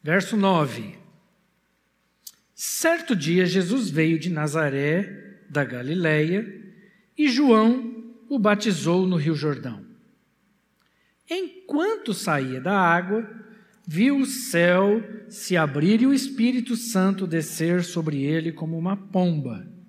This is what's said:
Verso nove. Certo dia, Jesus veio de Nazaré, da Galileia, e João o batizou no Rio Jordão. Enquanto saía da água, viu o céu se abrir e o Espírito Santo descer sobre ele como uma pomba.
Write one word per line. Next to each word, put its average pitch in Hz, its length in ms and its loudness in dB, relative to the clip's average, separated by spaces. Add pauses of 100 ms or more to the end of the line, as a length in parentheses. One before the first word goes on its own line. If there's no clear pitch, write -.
Verso 185 360 0
nove. 139 600 0 (1600)
Certo 330 600 -2
dia, 170 300 2
Jesus 190 460 0
veio 160 280 2
de 160 120 -4
Nazaré, 151 1200 -2
da 143 140 0
Galileia, 156 960 -2 (600)
e 302 100 2
João 240 840 2 (140)
o 277 100 -2
batizou 185 680 2
no 185 120 0
Rio 156 180 0
Jordão. 139 500 -6 (1400)
Enquanto 339 840 -4
saía 131 460 -2
da 190 180 0
água, 185 500 2 (560)
viu 226 340 2
o 269 80 2
céu 185 760 2 (260)
se - 280 -4
abrir 160 440 4
e 254 60 4
o 277 80 4
Espírito 240 640 0
Santo 190 500 0
descer 165 560 0
sobre 156 400 -4
ele 160 300 -2
como 160 260 -8
uma 185 180 -2
pomba. 156 680 -2 (220)